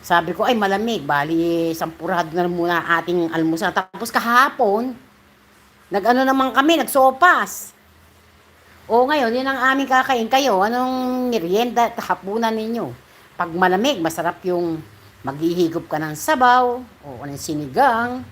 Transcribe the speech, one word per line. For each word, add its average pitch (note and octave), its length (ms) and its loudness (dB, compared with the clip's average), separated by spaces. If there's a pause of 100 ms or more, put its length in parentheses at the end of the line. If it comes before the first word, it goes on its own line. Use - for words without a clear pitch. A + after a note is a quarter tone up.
Sabi E3+ 320 0
ko, - 80 -4
"Ay, A#3+ 160 2
malamig. G3+ 460 -2
Bali, E3 720 0
sampurado E3 580 -4
na F3 160 0
muna E3+ 320 0 (160)
ating E3+ 320 -2
almusal." E3 400 0
Tapos F#3+ 400 -6
kahapon, A#3+ 880 0 (960)
nag-ano A#3+ 340 2
naman C4 300 2
kami, D4 260 4
nagsopas. C4 960 2 (1120)
O, B3 160 4
ngayon, C#4 240 2
yun C4 160 -2
ang C4+ 140 -2 (140)
aming C#4 120 0
kakain. B3+ 400 2
Kayo, B3+ 320 2
anong B3+ 720 0
merienda A3 560 0
at - 160 -6
hapunan G#3 480 -2
ninyo? A3 400 -4 (480)
Pag E3+ 160 -4
malamig, F#3 480 2
masarap E3 400 -4
yung F3 400 -2 (400)
maghihigop E3 640 -2
ka D#3 160 -4
ng D3+ 160 -6
sabaw, B3+ 640 2
o - 260 -20 (140)
ng C#3+ 160 -10
sinigang. A#3 920 -2